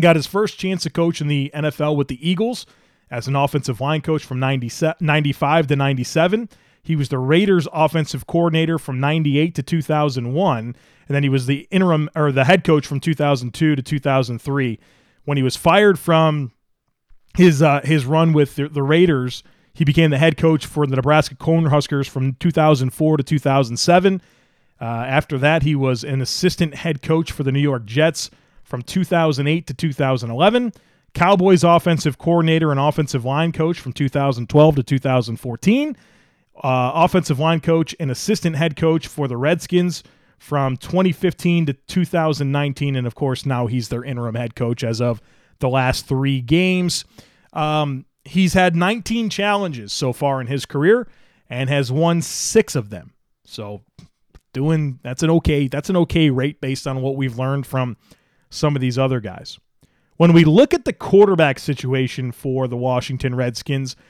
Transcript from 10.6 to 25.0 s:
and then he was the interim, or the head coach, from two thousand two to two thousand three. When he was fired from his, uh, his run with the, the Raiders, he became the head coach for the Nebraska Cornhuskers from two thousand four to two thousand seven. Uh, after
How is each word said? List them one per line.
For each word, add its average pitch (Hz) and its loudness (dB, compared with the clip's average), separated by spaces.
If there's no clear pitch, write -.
and 143 -4
then 143 2
he 139 2
was 131 0
the 139 -4
interim, 175 2
or 151 0
the 135 2
head 175 4
coach, 151 4
from 139 -4
two 165 0
thousand 135 0
two 156 2
to 135 -4
two 151 -4
thousand 131 0
three. 135 -4
When 147 -2
he 135 0
was 127 0
fired 196 4
from 156 0
his, 170 6
uh, 143 4
his 143 0
run 160 2
with 147 2
the, 143 -4
the 147 -4
Raiders, 147 2
he 165 0
became 151 4
the 139 0
head 165 2
coach 160 2
for 147 -4
the 131 -2
Nebraska 143 2
Cornhuskers 147 0
from 131 -4
two 170 0
thousand 147 2
four 156 0
to 139 0
two 151 -2
thousand 135 0
seven. 185 2
Uh, 120 -10
after 127 -2